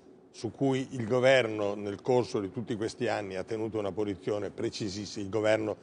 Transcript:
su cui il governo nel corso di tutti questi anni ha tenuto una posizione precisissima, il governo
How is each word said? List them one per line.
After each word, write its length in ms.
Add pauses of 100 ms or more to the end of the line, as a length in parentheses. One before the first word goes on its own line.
(300)
su 220
cui 400
il 160
governo 680
nel 260
corso 400
di 120
tutti 240
questi 320
anni 300
ha 60
tenuto 360
una 120
posizione 600
precisissima, 720
il 60
governo 520